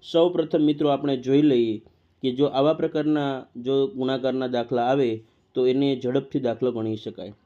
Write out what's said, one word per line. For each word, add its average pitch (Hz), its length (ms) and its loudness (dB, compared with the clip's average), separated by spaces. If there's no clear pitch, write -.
સૌપ્રથમ 165 600 2
મિત્રો 147 260 2
આપણે 139 280 0
જોઈ 131 260 2
લઈએ 117 380 2
કે 131 100 0
જો 135 140 2
આવા 139 280 2
પ્રકારના 151 720 -2
જો 135 300 0
ગુણાકારના 131 600 -2
દાખલા 120 420 -2
આવે 135 200 2
તો 127 120 2
એને 135 300 2
ઝડપથી 131 440 -2
દાખલો 120 320 -2
ગણી 110 240 -4
શકાય. 101 380 -12